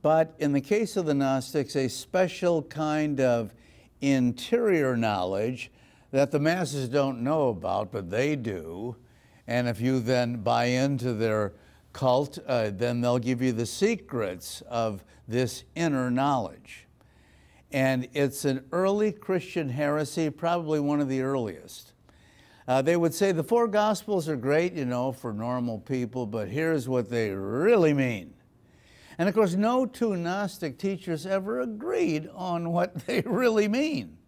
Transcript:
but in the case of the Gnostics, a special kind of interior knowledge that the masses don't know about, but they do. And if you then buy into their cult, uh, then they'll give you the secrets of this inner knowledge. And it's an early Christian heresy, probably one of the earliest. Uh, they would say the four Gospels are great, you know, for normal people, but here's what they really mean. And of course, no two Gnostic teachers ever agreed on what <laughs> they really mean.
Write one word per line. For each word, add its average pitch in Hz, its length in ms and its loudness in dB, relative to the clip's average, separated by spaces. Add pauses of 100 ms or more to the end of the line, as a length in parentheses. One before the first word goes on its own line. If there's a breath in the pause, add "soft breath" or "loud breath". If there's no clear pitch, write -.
but 160 380 4
in 147 140 2
the 139 100 4
case 208 340 0
of 185 80 0
the 151 80 2
Gnostics, 135 640 0
a 135 100 2
special 175 760 0
kind 151 580 -2
of 120 320 2 (480 soft breath)
interior 139 960 2
knowledge 104 760 -2 (420 soft breath)
that 135 180 2
the 147 100 0
masses 147 480 0
don't 135 320 0
know 139 300 2
about, 95 420 -2
but 95 160 -6
they 135 280 0
do. 101 600 -8 (500 soft breath)
And 120 220 0
if 110 140 -4
you 131 180 2
then 123 360 0
buy 117 280 2
into 127 480 0
their 107 400 0 (400 soft breath)
cult, 135 540 0
uh, 117 260 0
then 120 280 -2
they'll 123 180 2
give 120 240 0
you 131 100 2
the 113 140 -2
secrets 113 1040 -4
of 113 360 -2 (220 soft breath)
this 123 380 -2 (100)
inner 139 360 0
knowledge. 127 760 -2 (880 soft breath)
And 131 420 2
it's 139 300 0
an 135 280 0
early 196 400 2
Christian 175 560 -4
heresy, 151 640 -2
probably 160 500 0
one 147 200 2
of 139 80 0
the 131 120 0
earliest. 123 720 -4 (760 soft breath)
Uh, 131 140 4
they 170 140 4
would 165 180 2
say 196 180 2
the 160 100 0
four 233 240 2
Gospels 208 640 0
are 151 80 -2
great, 151 380 2
you 147 100 -4
know, 123 260 -2
for 127 220 -8
normal 117 460 -4
people, 123 460 -4
but 104 240 -4
here's 147 400 0
what 123 220 0
they 113 200 0
really 147 640 4
mean. 123 400 -2 (840 loud breath)
And 175 100 2
of 196 60 -2
course, 202 200 4
no 233 300 2
two 233 320 -2
Gnostic 175 640 -6
teachers 175 480 -4
ever 196 340 -2
agreed 240 720 -2
on 170 380 -4
what 175 240 0
<laughs> - 120 -10
they 240 160 0
really 220 460 2
mean. 247 600 -2